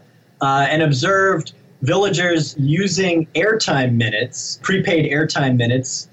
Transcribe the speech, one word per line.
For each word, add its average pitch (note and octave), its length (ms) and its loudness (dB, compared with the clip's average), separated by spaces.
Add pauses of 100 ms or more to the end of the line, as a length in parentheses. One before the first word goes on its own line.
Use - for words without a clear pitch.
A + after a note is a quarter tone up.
(400)
uh, C#3 300 2
and D#3 120 2
observed E3+ 680 2 (300)
villagers E3+ 760 0
using E3+ 800 0
airtime D#3 600 0
minutes, A2 680 -4
prepaid F3 480 0
airtime D3 440 0
minutes B2 580 -2